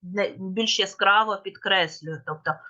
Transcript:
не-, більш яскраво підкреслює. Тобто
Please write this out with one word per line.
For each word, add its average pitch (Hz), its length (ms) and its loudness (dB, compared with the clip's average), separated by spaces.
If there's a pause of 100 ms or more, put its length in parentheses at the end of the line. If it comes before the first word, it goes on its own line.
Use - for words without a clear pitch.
не-, 190 360 -2
більш 190 420 -2
яскраво 202 560 4
підкреслює. 175 880 -2
Тобто 156 240 -6 (200)